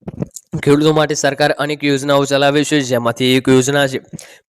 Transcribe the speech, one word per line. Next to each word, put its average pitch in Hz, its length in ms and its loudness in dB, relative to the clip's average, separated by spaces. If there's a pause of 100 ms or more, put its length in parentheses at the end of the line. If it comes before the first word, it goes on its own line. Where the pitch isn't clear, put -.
(640)
ખેડૂતો 151 300 4
માટે 151 220 0
સરકાર 143 360 0
અનેક 143 320 -6
યોજનાઓ 143 420 0
ચલાવે 139 380 0
છે, 151 160 0
જેમાંથી 127 560 0
એક 131 140 0
યોજના 135 380 2
છે 131 120 -6 (520)